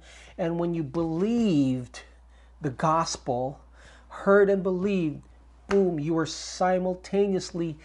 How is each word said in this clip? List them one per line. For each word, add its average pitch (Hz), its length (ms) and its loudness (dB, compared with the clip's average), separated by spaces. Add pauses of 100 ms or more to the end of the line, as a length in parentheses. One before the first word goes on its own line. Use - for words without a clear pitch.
(380)
and 170 200 -2
when 170 140 0
you 165 100 -2
believed 160 1160 0 (600)
the 151 80 -2
gospel, 143 880 -2 (480)
heard 196 400 4
and 196 140 2
believed, 180 580 -2 (480)
boom, 185 320 2
you 160 140 -2
were 160 100 2
simultaneously 185 1600 -2